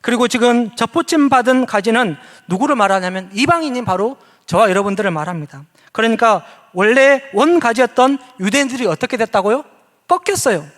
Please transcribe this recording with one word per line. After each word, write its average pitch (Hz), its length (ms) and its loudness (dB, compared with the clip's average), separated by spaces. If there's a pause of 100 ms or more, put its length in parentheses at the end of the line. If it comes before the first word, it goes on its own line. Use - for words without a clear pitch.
그리고 240 280 -2
지금 240 460 0
접붙임 302 540 0
받은 254 380 2
가지는 214 500 -2 (320)
누구를 254 260 0
말하냐면 190 580 -2
이방인인 277 520 -2
바로 202 320 -2 (300)
저와 208 220 2
여러분들을 196 420 -2
말합니다. 156 540 -8 (280)
그러니까 220 520 2 (280)
원래 262 500 4 (120)
원 302 260 2
가지였던 247 580 0 (220)
유대인들이 247 460 -2
어떻게 196 300 -4
됐다고요? 214 480 0 (440)
꺾였어요. 285 580 0 (120)